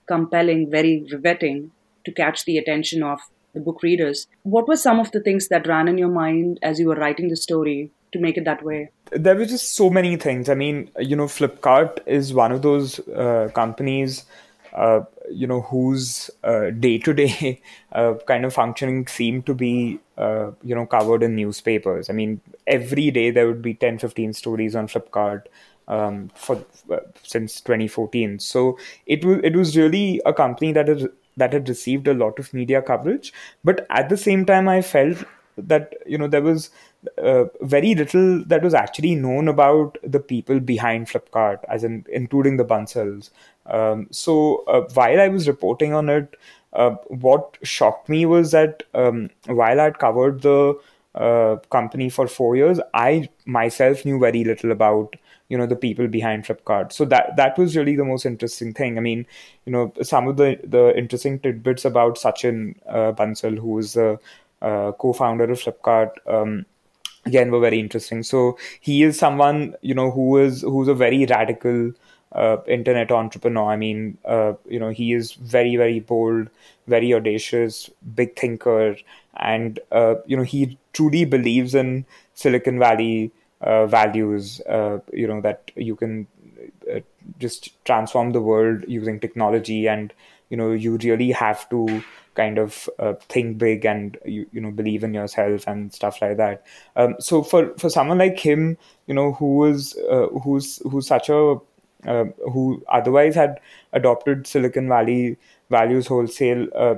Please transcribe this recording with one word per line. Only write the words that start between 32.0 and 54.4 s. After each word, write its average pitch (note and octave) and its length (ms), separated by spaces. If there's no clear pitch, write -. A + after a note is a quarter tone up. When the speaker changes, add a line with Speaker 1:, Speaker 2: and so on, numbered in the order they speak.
Speaker 2:
a C#3 60
lot A2 240
of C#3 160
media C3 260
coverage. C#3+ 520
But F#3 280
at - 180
the G3+ 80
same F#3+ 300
time, F#3+ 220
I F#3 120
felt E3 440
that, D3+ 360
you D3+ 120
know, D3 100
there D3 140
was, D#3+ 280
uh, B2+ 220
very C#3+ 340
little F3+ 500
that D#3+ 180
was E3+ 120
actually C#3 400
known C#3 340
about D3 540
the C#3 180
people B2+ 400
behind A#2 480
Flipkart, G#2+ 600
as A2 160
in A2+ 260
including C3+ 460
the B2 80
Bansals. G#2+ 640
Um, A2 440
so, D3+ 560
uh, B2 160
while C3 260
I G3 80
was F#3+ 180
reporting C#3+ 460
on D3+ 160
it, D3 280
uh, A#2+ 180
what C3 540
shocked - 460
me D#3+ 180
was E3 260
that, D#3 320
um, A#2 360
while A#2+ 340
I'd D3+ 180
covered C3 440
the, C#3+ 360
uh, A2+ 420
company B2+ 380
for B2+ 200
four A#2+ 260
years, D#3+ 240
I C#3 360
myself B2+ 600
knew C#3 160
very A#2 240